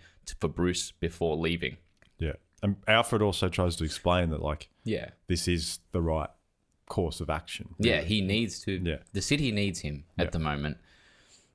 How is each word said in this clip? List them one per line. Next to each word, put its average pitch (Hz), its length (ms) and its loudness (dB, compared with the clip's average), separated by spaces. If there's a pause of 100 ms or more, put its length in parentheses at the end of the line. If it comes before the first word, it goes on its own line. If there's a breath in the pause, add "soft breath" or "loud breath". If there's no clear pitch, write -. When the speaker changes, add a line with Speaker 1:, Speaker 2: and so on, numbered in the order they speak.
(260 soft breath)
Speaker 1:
to, - 120 -10
for 82 100 0
Bruce 87 420 0
before 82 440 -2
leaving. 82 440 0 (400)
Speaker 2:
Yeah. 78 160 -2 (280)
And 101 140 2 (100)
Alfred 110 360 4
also 95 260 2
tries 87 280 2
to 82 80 -2
explain 87 460 2
that, 76 120 -4
like, 73 260 -6 (160)
Speaker 1:
Yeah. 67 260 -4 (180)
Speaker 2:
this 87 200 0
is 85 300 0 (140)
the 87 100 2
right 78 260 0 (640)
course 85 320 -2
of 76 80 -2
action. - 480 -6
Speaker 1:
Yeah, 107 180 4
Speaker 2:
really. 80 120 -2
Speaker 1:
he 104 120 4
needs 98 440 0
to. 98 80 -2
Speaker 2:
Yeah. 85 260 -2 (160)
Speaker 1:
The 98 80 -2
city 147 280 2
needs 101 300 0
him 73 240 -6 (140)
at 87 80 2
Speaker 2:
Yeah. 82 40 -4
Speaker 1:
the 85 100 -2
moment. 73 360 -2 (800 soft breath)